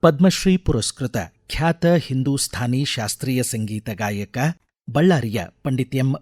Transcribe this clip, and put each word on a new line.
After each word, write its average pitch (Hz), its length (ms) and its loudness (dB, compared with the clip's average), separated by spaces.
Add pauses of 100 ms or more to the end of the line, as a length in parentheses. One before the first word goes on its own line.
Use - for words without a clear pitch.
ಪದ್ಮಶ್ರೀ 175 540 4
ಪುರಸ್ಕೃತ - 600 -2 (320)
ಖ್ಯಾತ 165 360 0 (140)
ಹಿಂದೂಸ್ಥಾನಿ 131 840 -2
ಶಾಸ್ತ್ರೀಯ 123 580 -4
ಸಂಗೀತ 110 500 -6
ಗಾಯಕ 104 440 -4 (500)
ಬಳ್ಳಾರಿಯ 120 540 2 (220)
ಪಂಡಿತ್ 131 320 -2
ಎಂ 131 140 2 (120)